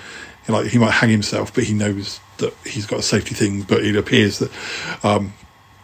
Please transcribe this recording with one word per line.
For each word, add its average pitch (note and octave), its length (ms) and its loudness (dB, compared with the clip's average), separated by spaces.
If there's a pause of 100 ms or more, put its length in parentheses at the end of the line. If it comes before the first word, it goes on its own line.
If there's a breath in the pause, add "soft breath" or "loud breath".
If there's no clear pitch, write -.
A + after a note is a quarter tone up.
(480 loud breath)
like, A2 200 2
he A#2+ 100 4
might A2+ 140 6
hang - 180 4
himself, G#2 440 0
but B2 100 2
he A2 100 0
knows G#2 440 -2 (200)
that - 160 -2 (120)
he's G#2+ 200 -8
got A2+ 140 -4
a - 20 -4
safety G#2+ 320 0
thing, G2+ 280 0
but G#2+ 220 0
it G#2 120 0
appears G#2 420 2
that, A2+ 120 -2 (540 loud breath)
um, G2+ 300 2 (500)